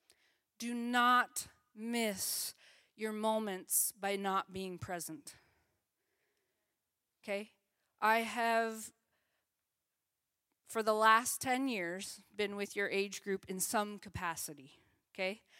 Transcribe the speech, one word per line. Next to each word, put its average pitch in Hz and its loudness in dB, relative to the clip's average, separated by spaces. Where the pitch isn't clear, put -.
Do 240 -6
not 240 2
miss 220 -2
your 214 -4
moments 214 0
by 196 -2
not 190 0
being 185 -6
present. 160 -10
Okay? 208 -6
I 220 6
have, 226 0
for 220 -4
the 214 4
last 220 6
ten 262 0
years, 190 -4
been 202 -2
with 202 -6
your 202 0
age 196 -2
group 196 -4
in 190 -6
some 208 -2
capacity, 165 -8
okay? 190 -4